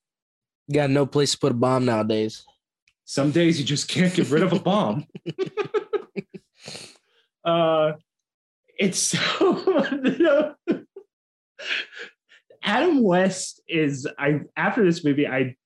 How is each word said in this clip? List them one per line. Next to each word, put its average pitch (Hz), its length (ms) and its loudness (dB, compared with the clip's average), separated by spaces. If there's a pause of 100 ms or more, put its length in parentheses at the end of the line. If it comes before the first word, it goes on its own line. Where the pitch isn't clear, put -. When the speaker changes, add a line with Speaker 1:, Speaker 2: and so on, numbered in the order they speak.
(680)
Speaker 1:
You 143 80 -4
got 147 140 2
no 139 160 2
place 139 280 0
to - 60 -6
put 139 140 2
a - 20 -4
bomb 127 300 2
nowadays. 110 580 -2 (640)
Speaker 2:
Some 139 280 -2
days 165 280 2
you 127 60 -4
just 139 200 -2
can't 180 280 0
get 123 160 0
rid 156 120 2
of 185 120 0
a - 60 2
bomb. 151 500 -2
<laughs> - 60 -18 (2250)
Uh, 160 500 2 (840)
it's 185 220 0
so 302 1500 0 (100)
<laughs> - 0 - (2000)
Adam 269 380 2
West 185 640 0
is, 143 380 -2 (120)
I, 143 220 0 (160)
after 202 280 0
this 170 200 2
movie, 143 220 2
I 127 400 -4